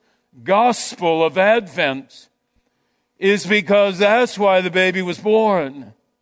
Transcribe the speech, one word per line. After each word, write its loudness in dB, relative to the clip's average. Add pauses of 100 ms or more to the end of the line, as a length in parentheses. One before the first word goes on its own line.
(440)
gospel 0
of -2
Advent -2 (920)
is 0
because 0
that's 2
why 2
the -4
baby 0
was -6
born. -2 (280)